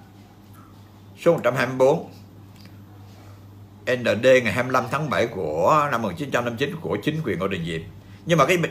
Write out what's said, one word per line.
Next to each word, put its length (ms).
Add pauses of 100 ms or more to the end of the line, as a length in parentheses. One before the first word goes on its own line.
(1300)
số 80
một 100
trăm 120
hai 120
mươi 80
bốn 340 (1800)
N 180 (200)
D 20 (180)
ngày 100
hai 100
mươi 80
lăm 200
tháng 180
bảy 180
của 640
năm 100
một 60
nghìn 100
chín 140
trăm 140
năm 80
mươi 60
chín 220
của 220
chính 200
quyền 160
Ngô 80
Đình 180
Diệm. 160 (440)
Nhưng 120
mà 80
cái, 120 (140)